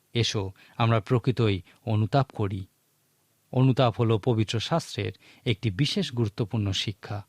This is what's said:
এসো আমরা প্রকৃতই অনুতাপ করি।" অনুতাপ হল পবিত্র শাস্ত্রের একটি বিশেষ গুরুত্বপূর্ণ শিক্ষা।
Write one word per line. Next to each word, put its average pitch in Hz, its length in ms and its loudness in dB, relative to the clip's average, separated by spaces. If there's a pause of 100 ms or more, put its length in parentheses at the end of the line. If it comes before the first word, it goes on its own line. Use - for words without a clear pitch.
(140)
এসো 107 380 -2 (260)
আমরা 113 220 4
প্রকৃতই 113 640 0 (240)
অনুতাপ 110 460 0
করি।" 98 340 -4 (880)
অনুতাপ 127 500 4
হল 113 160 4
পবিত্র 110 420 0
শাস্ত্রের 107 520 -4 (340)
একটি 117 260 -2
বিশেষ 143 420 -2
গুরুত্বপূর্ণ 110 580 -2
শিক্ষা। - 580 -8